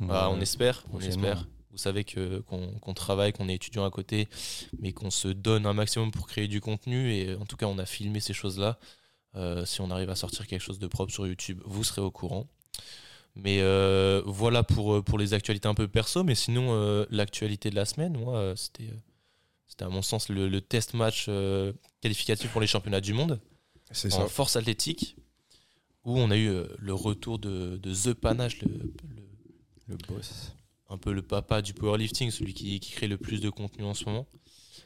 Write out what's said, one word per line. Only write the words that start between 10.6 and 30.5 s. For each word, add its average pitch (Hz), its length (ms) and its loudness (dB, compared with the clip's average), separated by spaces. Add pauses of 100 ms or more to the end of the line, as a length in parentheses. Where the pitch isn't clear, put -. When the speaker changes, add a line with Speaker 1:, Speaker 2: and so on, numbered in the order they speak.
Speaker 1:
chose 95 160 -8
de 101 80 -6
propre 95 260 -2
sur 101 140 -4
YouTube, 92 400 -6
vous 101 180 -2
serez - 160 -2
au 98 100 0
courant. 92 360 -6 (880)
Mais, 98 260 4
euh, 95 640 6
voilà 113 380 4
pour, 107 320 4
euh, 104 80 4
pour 110 160 2
les 104 160 4
actualités 104 340 0
un 104 60 2
peu 107 120 2
perso. 113 380 2
Mais 147 100 4
sinon, 127 360 2
euh, 104 400 4
l'actualité 104 580 0
de 104 60 -2
la 101 100 2
semaine, 156 320 -2
moi, 120 220 -2
euh, 95 180 -2
c'était, - 320 -10
euh, 107 80 -10 (680)
c'était - 180 -10
à 92 60 -4
mon 95 100 0
sens 107 300 0
le, 98 180 2
le 95 140 2
test - 320 0
match, 110 340 0
euh, 98 460 0 (260)
qualificatif 110 500 0
pour 110 120 2
les 104 40 6
championnats 101 360 2
du 101 100 0
monde 135 260 2 (520)
Speaker 3:
C'est 98 240 0
Speaker 1:
en 95 60 4
Speaker 3:
ça. 104 80 2
Speaker 1:
force - 280 2
athlétique, 117 600 0 (880)
où 123 140 2
on 117 120 6
a 101 80 8
eu, 110 100 4
euh, 90 180 0 (120)
le 98 160 -2
retour 107 440 -2
de, 92 380 -4
de 95 180 -6
The 107 200 2
Panache, 117 480 0
le, - 80 0
le 113 560 -10 (640)
Speaker 2:
Le 95 80 -10 (120)
boss. - 460 -10 (340)